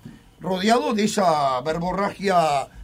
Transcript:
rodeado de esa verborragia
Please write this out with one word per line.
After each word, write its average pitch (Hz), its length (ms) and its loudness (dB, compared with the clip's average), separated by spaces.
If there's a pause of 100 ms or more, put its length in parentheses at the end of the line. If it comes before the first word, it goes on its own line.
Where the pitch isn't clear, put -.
(420)
rodeado 214 520 0
de 214 120 2
esa 151 560 2
verborragia 170 1080 0 (160)